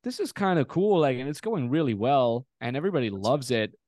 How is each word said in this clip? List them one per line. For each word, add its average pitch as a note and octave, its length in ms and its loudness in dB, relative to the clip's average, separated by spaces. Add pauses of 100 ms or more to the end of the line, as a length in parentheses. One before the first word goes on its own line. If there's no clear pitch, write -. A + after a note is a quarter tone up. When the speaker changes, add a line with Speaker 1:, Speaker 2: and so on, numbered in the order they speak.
Speaker 1:
"This B3 180 -8
is E4 100 -4
kinda F#3 340 0
cool, F#3+ 360 2
like, C3+ 180 2
and C3 100 -6
it's D3+ 120 -8
going E3 280 -2
really C#3+ 240 2
well, B2 540 2 (140)
and A#2+ 160 -4
everybody D3+ 320 -2
Speaker 2:
That's G2 120 -8
Speaker 1:
loves B2+ 300 0
it," A2 240 0 (120)